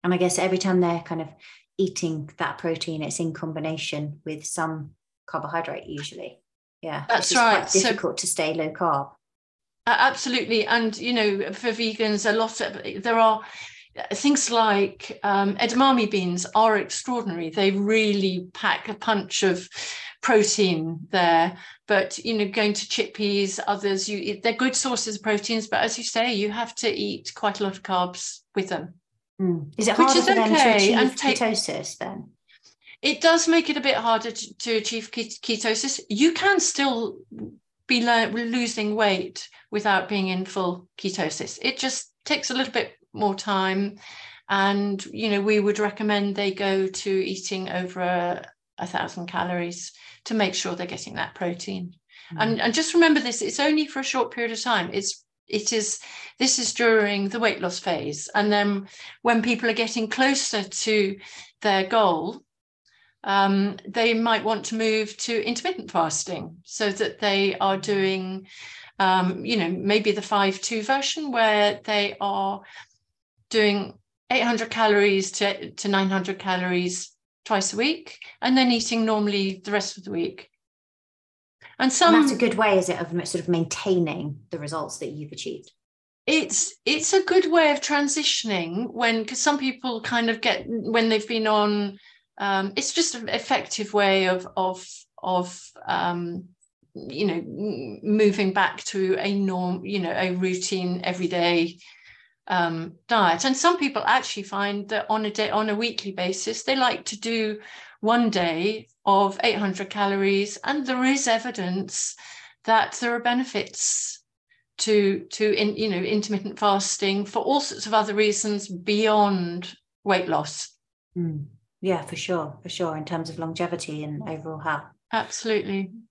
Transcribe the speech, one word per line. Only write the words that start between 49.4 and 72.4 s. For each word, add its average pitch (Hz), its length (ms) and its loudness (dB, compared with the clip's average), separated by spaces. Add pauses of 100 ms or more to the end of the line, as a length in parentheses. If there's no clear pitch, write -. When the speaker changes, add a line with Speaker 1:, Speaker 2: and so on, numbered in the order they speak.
Speaker 2:
to 233 100 -6
make 196 200 0
sure 185 200 -4
they're 175 120 -6
getting 175 280 -12
that - 200 -8
protein. 180 600 -6 (380)
Speaker 1:
Mm. 165 60 -12
Speaker 2:
And, 220 220 0
and 233 140 0
just 320 200 -2
remember 330 260 6
this, 233 220 -4
it's 226 180 -4
only 302 260 2
for 277 140 -8
a 262 40 -6
short - 280 -2
period 233 200 -4
of 220 100 -8
time. 202 300 0
It's, - 320 -6 (240)
it - 240 -2
is, 214 280 -2 (380)
this 262 200 2
is 240 140 -2
during 208 560 4
the 226 120 -4
weight 220 200 2
loss 180 180 -4
phase. 156 560 -4
And 208 160 4
then 208 380 2 (340)
when 233 200 4
people 240 260 0
are 220 60 2
getting 226 340 -2
closer 262 540 2
to 196 540 0 (440)
their 190 260 2
goal, 190 560 2 (840)
um, 196 520 2 (100)
they 233 280 2
might 226 300 2
want 214 220 -2
to - 100 -6
move 220 420 0
to 226 260 -2
intermittent 370 460 -4
fasting 165 720 -2
so - 260 -2
that 196 300 -4
they 196 380 2
are 196 180 2
doing, 190 680 -2 (520)
um, 185 460 4
you 226 120 0
know, 175 120 2
maybe 202 440 2
the 202 100 -2
five 196 380 2
two 220 220 -4
version 277 480 -2
where 214 540 4
they 208 360 0
are 196 420 -2 (880)